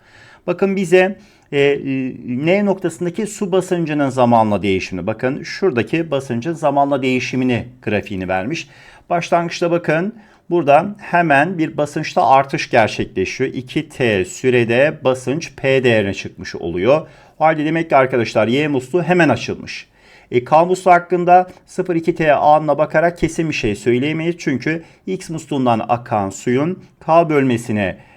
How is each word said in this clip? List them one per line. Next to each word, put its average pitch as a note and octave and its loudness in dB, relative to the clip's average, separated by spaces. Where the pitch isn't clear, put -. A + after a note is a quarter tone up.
Bakın F#3+ 0
bize, F#3 2
e, C#3+ 2
N D#3+ 0
noktasındaki F3+ -4
su G#3 -8
basıncının E3 0
zamanla A#2 2
değişimi. F#2+ -2
Bakın B2+ -4
şuradaki D#3+ -2
basıncın C3+ -4
zamanla C#3+ 0
değişimini, B2+ -2
grafiğini G2 -4
vermiş. F#2+ -4
Başlangıçta E3+ -2
bakın E3+ -2
burada E3+ 2
hemen E3+ 2
bir D#3 -4
basınçta D3+ -2
artış C#3 2
gerçekleşiyor. A2+ 0
İki D3+ -6
T G#2 0
sürede B2+ 2
basınç C3 -2
P C3+ 2
değerine G#2+ 2
çıkmış - -12
oluyor. G#2+ 0
O D#3 2
halde D#3 2
demek D#3+ -2
ki D3+ 4
arkadaşlar B2 2
Y C#3 0
musluğu D3 -2
hemen E3+ 2
açılmış. - -6
E, A#2+ 0
K D#3 4
musluğu F#3 2
hakkında F3 4
sıfır F3+ -4
iki E3 -2
T D#3 2
anına D3 4
bakarak D#3+ 0
kesin D#3+ -4
bir D3 -4
şey G#2 -2
söyleyemeyiz. D#3 -2
Çünkü D#3 -4
X F#3 -6
musluğundan C3+ -2
akan A#2 -2
suyun C#3 -4
K D#3+ 4
bölmesine, A#2 0